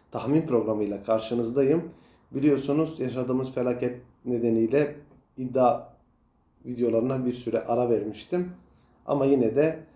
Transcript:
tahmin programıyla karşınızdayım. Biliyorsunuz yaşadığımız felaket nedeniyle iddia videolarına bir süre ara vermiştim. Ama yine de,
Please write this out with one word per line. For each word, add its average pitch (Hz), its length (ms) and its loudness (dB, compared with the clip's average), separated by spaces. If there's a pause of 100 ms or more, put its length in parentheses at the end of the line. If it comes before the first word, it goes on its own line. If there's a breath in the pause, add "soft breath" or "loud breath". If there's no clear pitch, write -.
(120)
tahmin 127 300 0
programıyla 104 640 0
karşınızdayım. 120 800 0 (480 loud breath)
Biliyorsunuz 143 680 0
yaşadığımız 127 520 -2
felaket 123 500 -2 (240)
nedeniyle 117 680 2 (420)
iddia 127 460 2 (840)
videolarına 123 600 0
bir 123 80 0
süre 113 320 -4
ara 120 240 0
vermiştim. 117 600 -2 (540 soft breath)
Ama 139 200 0
yine 123 300 4
de, 156 240 2 (160 loud breath)